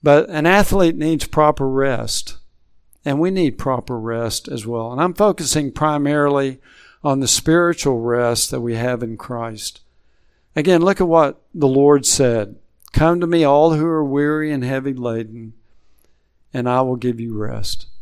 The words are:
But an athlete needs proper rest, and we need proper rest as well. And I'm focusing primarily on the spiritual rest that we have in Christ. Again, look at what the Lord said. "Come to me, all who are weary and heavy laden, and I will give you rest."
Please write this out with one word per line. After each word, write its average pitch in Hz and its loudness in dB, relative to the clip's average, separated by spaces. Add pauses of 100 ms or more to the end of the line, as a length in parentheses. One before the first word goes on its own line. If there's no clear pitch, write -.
But 147 4
an 156 -2
athlete 190 4
needs 151 -2
proper 151 0
rest, 131 -4 (680)
and 143 -2
we 180 0
need 170 -2
proper 123 -4
rest 113 -6
as 113 -10
well. 113 -6
And 127 -4
I'm 180 0
focusing 156 0
primarily 143 0 (440)
on 139 0
the 127 -2
spiritual 160 2
rest 120 0
that 131 -6
we 117 -4
have 120 -4
in 113 -8
Christ. 113 -12 (760)
Again, 165 4
look 190 2
at 180 2
what 165 2 (120)
the 147 2
Lord 139 6
said. 117 0 (360)
"Come 170 2
to 175 -2
me, 165 2
all 147 6
who 151 0
are 160 0
weary 151 -2
and 135 -4
heavy 135 -4
laden, 113 -8 (1000)
and 123 -4
I 123 2
will 127 -2
give 120 -4
you 117 -8
rest." 104 -2 (160)